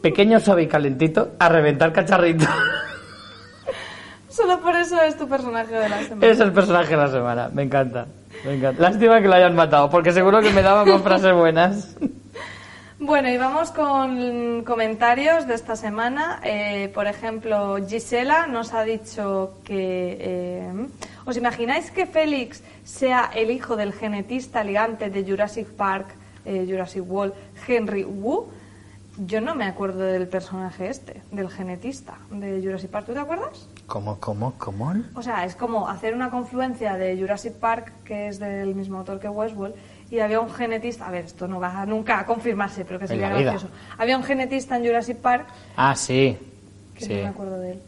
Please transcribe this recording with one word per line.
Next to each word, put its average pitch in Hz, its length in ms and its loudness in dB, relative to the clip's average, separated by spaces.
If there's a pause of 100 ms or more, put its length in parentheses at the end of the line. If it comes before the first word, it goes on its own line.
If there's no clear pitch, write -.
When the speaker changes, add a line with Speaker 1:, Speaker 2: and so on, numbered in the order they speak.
Speaker 1:
"Pequeño, 208 380 6
suave 185 240 6
y 156 40 2
calentito, 147 720 2
a 175 100 6
reventar 160 420 4
cacharrito". 170 540 4
<laughs> - 100 0 (1700)
Speaker 2:
Solo 359 320 2
por 339 160 2
eso 339 240 2
es 311 160 4
tu 311 100 -6
personaje 233 480 -4
de 214 140 0
la 208 140 -2
semana. 220 240 0
Speaker 1:
Es 220 120 8
el 196 140 4
personaje 175 380 4
de 160 60 4
la 143 140 4
semana, 120 420 0
me 139 100 -2
encanta, 127 420 0 (400)
me 139 100 -4
encanta. 135 260 0
Lástima 214 400 6
que 196 60 4
lo 190 80 8
hayan 180 200 8
matado, 147 340 6
porque 170 240 4
seguro 190 280 6
que 214 100 6
me 196 100 6
daban 196 260 6
más 190 140 6
frases 190 320 4
buenas. 175 680 4
<laughs> 294 60 -2 (960)
Speaker 2:
Bueno, 277 280 2
y 247 80 0
vamos 302 320 0
con 247 920 -2
comentarios 240 840 2
de 233 80 0
esta 226 200 -6
semana. 240 680 -4
Eh, 208 500 -4
por 202 140 -2
ejemplo, 208 680 -4 (120)
Gisela 247 560 0
nos 233 300 -6
ha 220 80 0
dicho 202 720 -4 (100)
que, 185 580 -4
eh, 180 500 -6 (540)
"¿Os 254 100 -6
imagináis 240 540 -4
que 370 160 -2
Félix 302 560 -2 (220)
sea 254 500 0
el 220 160 0
hijo 247 260 -4
del 208 180 -4
genetista 214 680 -6
elegante 214 480 -2
de 196 140 -4
Jurassic 208 460 -4
Park, 196 400 -4 (360)
eh, 190 240 -4
Jurassic 185 400 -6
World, 196 240 -4 (340)
Henry 208 360 -2
Wu?". 214 420 -4 (720)
Yo 202 240 -4
no 311 140 -4
me 226 100 -4
acuerdo 190 380 -6
del 185 240 -2
personaje 185 600 -8
este, - 440 -14
del 196 180 -8
genetista 190 640 -12 (160)
de 202 340 -8
Jurassic 190 280 -8
Park. 208 160 -8
¿Tú 233 60 -10
te 277 60 -6
acuerdas? 359 480 -10 (200)
Speaker 1:
¿Cómo, 101 320 -8
cómo, 110 400 -6
cómo? 110 340 -8 (220)
Speaker 2:
O 240 80 -12
sea, 220 200 -6
es 180 120 -8
como 226 340 -4
hacer 220 240 -6
una 247 160 -4
confluencia 247 680 -6
de 185 200 -4
Jurassic 202 380 -6
Park, 226 360 -4 (140)
que 208 220 -10
es 196 120 -10
del 196 360 -6
mismo 196 240 -8
autor 196 200 -10
que 208 80 -10
Westworld, 208 460 -6 (360)
y 233 100 -4
había 214 220 2
un 226 100 -6
genetista, 226 560 -6
a 185 40 -10
ver, 175 140 -6
esto 180 220 -12
no 185 140 -8
va 185 240 -6
nunca 220 340 -2
a 196 60 -6
confirmarse, 208 580 -2
pero 180 160 -10
que 196 60 -8
Speaker 1:
En 170 40 -8
Speaker 2:
sería 104 200 -2
Speaker 1:
la 101 80 0
vida. 131 140 4
Speaker 2:
gracioso. 95 220 -8 (240)
Había 240 200 0
un 254 60 -4
genetista 262 540 -2
en 240 80 -2
Jurassic 233 320 0
Park 247 280 0 (320)
Speaker 1:
Ah, 131 180 4
sí. 131 420 2 (600)
Speaker 2:
que 233 80 -12
Speaker 1:
Sí. 208 100 -6
Speaker 2:
no 202 80 -4
me 196 40 -6
acuerdo 196 320 -10
de 180 140 -8
él. 190 140 -14